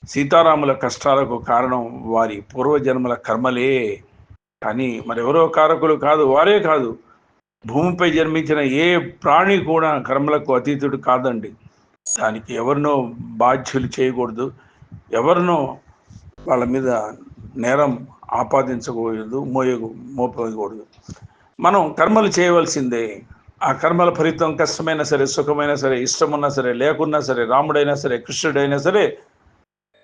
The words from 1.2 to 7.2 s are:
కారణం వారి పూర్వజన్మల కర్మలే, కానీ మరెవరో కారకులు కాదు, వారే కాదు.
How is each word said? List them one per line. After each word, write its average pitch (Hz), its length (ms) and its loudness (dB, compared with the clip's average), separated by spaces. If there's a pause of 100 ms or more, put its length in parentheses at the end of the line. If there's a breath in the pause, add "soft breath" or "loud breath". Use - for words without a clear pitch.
కారణం 123 720 -2
వారి 110 320 -2
పూర్వజన్మల 131 720 -2
కర్మలే, 123 880 -2 (600)
కానీ 113 440 -4
మరెవరో 127 400 2
కారకులు 160 480 2
కాదు, 147 280 2
వారే 160 360 4
కాదు. 147 380 0 (680 soft breath)